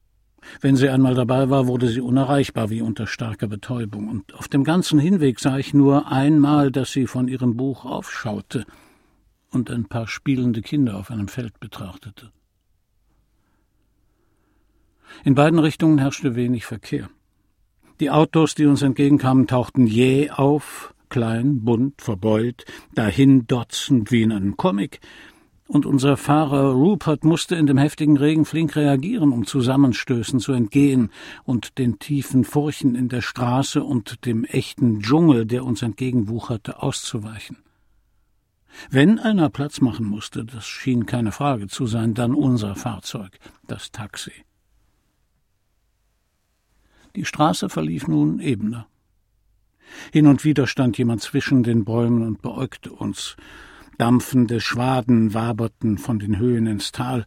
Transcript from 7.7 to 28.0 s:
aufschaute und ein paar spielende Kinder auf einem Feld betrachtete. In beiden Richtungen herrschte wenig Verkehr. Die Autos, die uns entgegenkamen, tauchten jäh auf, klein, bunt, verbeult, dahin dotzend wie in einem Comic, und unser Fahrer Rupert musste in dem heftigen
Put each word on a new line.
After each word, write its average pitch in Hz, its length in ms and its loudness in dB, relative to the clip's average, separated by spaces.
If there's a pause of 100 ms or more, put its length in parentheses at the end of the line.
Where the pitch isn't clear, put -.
aufschaute - 800 -8 (840)
und 123 180 -2
ein 120 160 -6
paar 117 220 -6
spielende 123 560 -2
Kinder 127 340 -2
auf 98 140 -12
einem 104 160 -6
Feld 117 320 -12
betrachtete. - 720 -18 (3000)
In 139 120 4
beiden 160 240 4
Richtungen 156 400 4
herrschte 135 360 -2
wenig 123 300 -2
Verkehr. 110 440 -10 (880)
Die 147 100 -2
Autos, 156 460 2
die 151 100 2
uns 143 160 4
entgegenkamen, 131 640 4
tauchten 127 400 2
jäh 131 460 2
auf, - 640 -2 (140)
klein, 117 540 -2
bunt, 120 380 0
verbeult, 110 640 -2 (300)
dahin 135 500 4
dotzend 120 640 -2
wie 117 120 4
in 110 80 2
einem 98 260 -4
Comic, 185 440 -2 (680)
und - 180 2
unser 139 320 2
Fahrer 143 560 2
Rupert 156 500 2
musste 160 320 2
in 160 100 4
dem 139 120 4
heftigen 147 400 2